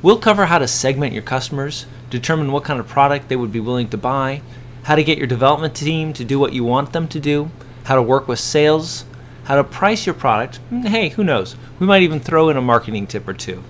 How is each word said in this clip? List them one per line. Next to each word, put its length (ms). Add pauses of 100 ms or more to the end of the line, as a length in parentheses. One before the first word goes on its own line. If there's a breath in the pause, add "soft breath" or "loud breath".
We'll 180
cover 280
how 120
to 100
segment 440
your 100
customers, 640 (220 loud breath)
determine 440
what 120
kind 140
of 100
product 400
they 80
would 160
be 80
willing 280
to 100
buy, 440 (420 loud breath)
how 100
to 100
get 140
your 80
development 480
team 400
to 100
do 140
what 140
you 120
want 280
them 160
to 120
do, 300 (340 loud breath)
how 100
to 60
work 280
with 100
sales, 680 (400 loud breath)
how 120
to 80
price 420
your 80
product, 460 (100)
and 180
hey, 220
who 140
knows, 320 (220 loud breath)
we 80
might 160
even 180
throw 280
in 80
a 60
marketing 440
tip 200
or 80
two. 360